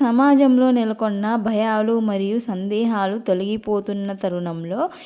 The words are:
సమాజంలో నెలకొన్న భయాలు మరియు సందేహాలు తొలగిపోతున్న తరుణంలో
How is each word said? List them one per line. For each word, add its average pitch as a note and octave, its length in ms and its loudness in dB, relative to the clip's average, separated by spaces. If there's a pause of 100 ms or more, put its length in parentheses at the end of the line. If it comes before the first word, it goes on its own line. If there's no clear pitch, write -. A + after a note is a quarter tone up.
సమాజంలో C4 640 4 (100)
నెలకొన్న G#3+ 480 -2 (220)
భయాలు A3 480 0 (160)
మరియు G3 280 -2
సందేహాలు G#3 800 -2 (100)
తొలగిపోతున్న G3+ 840 -2 (100)
తరుణంలో F3 580 -6 (260)